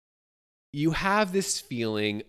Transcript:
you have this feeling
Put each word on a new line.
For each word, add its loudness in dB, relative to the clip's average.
you 0
have 2
this -2
feeling -2